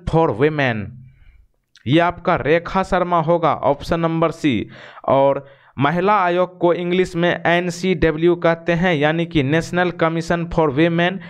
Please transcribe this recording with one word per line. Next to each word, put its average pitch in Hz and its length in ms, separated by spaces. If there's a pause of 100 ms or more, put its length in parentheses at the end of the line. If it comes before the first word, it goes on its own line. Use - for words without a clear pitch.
(160)
for 165 140
Women? 127 560 (1000)
ये 147 120
आपका 170 360
रेखा 165 480
शर्मा 175 380
होगा, 160 320
ऑप्शन 143 460
नंबर 165 320
सी। 127 380 (380)
और 139 400 (320)
महिला 180 440
आयोग 180 340
को 175 160
इंग्लिश 175 420
में 170 300
एनसीडब्ल्यू 170 880
कहते 170 380
हैं, 175 220
यानी 156 300
कि 165 180
नेशनल 165 480
कमीशन 165 540
for 165 240
women, 170 480 (120)